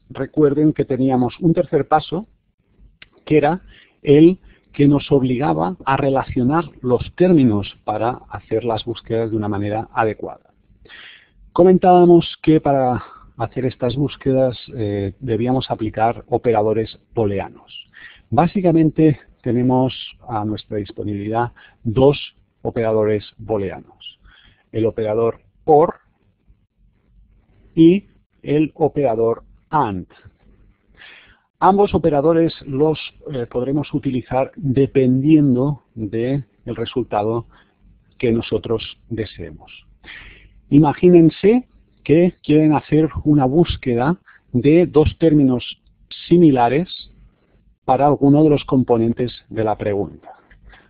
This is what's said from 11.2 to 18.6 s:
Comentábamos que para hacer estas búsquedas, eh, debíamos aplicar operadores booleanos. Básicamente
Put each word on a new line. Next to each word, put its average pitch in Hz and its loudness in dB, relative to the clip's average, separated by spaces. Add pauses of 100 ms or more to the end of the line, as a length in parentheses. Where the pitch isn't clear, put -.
Comentábamos 175 4
que 156 2
para 131 -2 (340)
hacer 123 -6
estas 123 -6
búsquedas, 131 -2 (180)
eh, 101 -6
debíamos 120 -4
aplicar 110 -4
operadores 110 -2 (160)
booleanos. 98 -6 (400)
Básicamente 160 0 (220)